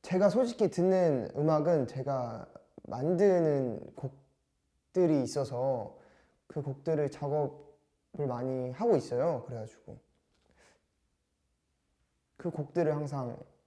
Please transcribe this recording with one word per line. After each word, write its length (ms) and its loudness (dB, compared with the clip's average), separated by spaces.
제가 280 2
솔직히 400 2
듣는 640 2
음악은 520 2
제가 600 -6
만드는 1120 2
곡들이 1300 -2
있어서 760 -4
그 140 -8
곡들을 500 -2
작업을 1160 -6
많이 440 -4
하고 240 2
있어요. 500 -2
그래가지고 540 -14
그 120 -6
곡들을 460 0
항상 420 -6